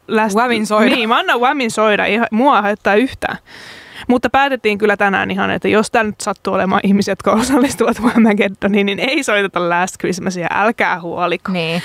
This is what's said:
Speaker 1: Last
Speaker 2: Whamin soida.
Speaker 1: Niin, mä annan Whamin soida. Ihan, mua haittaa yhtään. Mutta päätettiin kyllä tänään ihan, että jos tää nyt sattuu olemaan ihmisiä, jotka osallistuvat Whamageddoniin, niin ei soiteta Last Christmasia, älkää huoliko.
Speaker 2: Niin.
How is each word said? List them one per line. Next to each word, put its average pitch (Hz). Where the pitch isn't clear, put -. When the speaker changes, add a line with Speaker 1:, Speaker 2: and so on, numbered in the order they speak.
Speaker 1:
Last 214
Speaker 2:
Whamin 226
soida. 214
Speaker 1:
Niin, 226
mä 240
annan 330
Whamin 254
soida. 208
Ihan, 226
mua 226
haittaa 202
yhtään. -
Mutta 240
päätettiin 269
kyllä 208
tänään 196
ihan, 190
että 190
jos 214
tää 233
nyt 214
sattuu 196
olemaan 190
ihmisiä, 202
jotka 190
osallistuvat 240
Whamageddoniin, 208
niin 196
ei 269
soiteta 196
Last 175
Christmasia, 180
älkää 190
huoliko. 175
Speaker 2:
Niin. 170